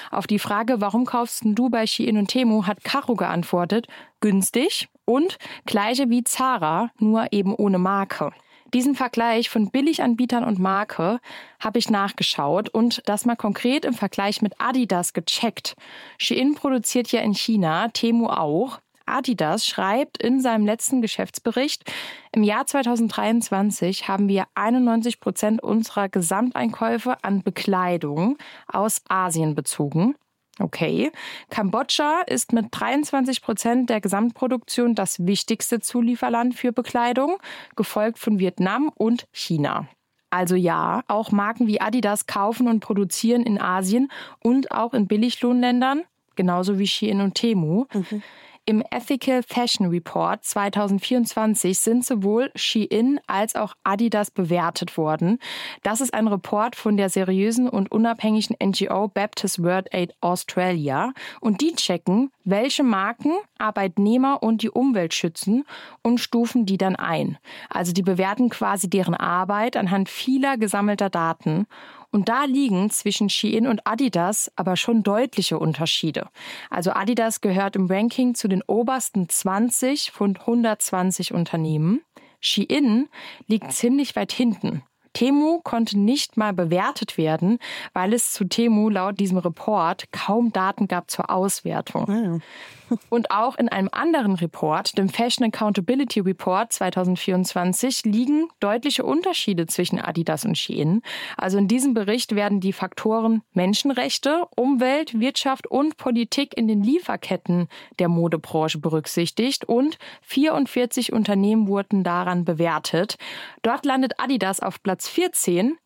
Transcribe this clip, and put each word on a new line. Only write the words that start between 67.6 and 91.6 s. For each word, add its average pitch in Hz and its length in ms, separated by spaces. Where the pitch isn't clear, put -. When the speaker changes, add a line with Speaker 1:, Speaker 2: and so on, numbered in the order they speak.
Speaker 1:
Also 175 220
die 185 100
bewerten 190 480
quasi 196 400
deren 180 240
Arbeit 202 640
anhand 196 320
vieler 269 480
gesammelter 202 500
Daten. 165 580
Und 208 200
da 262 140
liegen 247 440
zwischen 208 400
Shein 226 380
und 220 200
Adidas 220 720
aber 180 200
schon 226 260
deutliche 202 560
Unterschiede. 160 720
Also 175 220
Adidas 226 500
gehört 196 340
im 190 80
Ranking 233 500
zu - 140
den 190 180
obersten 233 640
zwanzig 233 840
von 202 360
hundertzwanzig 208 880
Unternehmen. 160 640
Shein 254 720
liegt 202 260
ziemlich 262 440
weit 208 160
hinten. 208 500
Temu 294 480
konnte 226 380
nicht 226 400
mal 208 160
bewertet 180 640
werden, 165 400
weil 185 220
es - 180
zu - 120
Temu 220 440
laut 202 320
diesem 190 160
Report 180 760
kaum 226 400
Daten 196 380
gab 180 220
zur - 180
Auswertung. - 800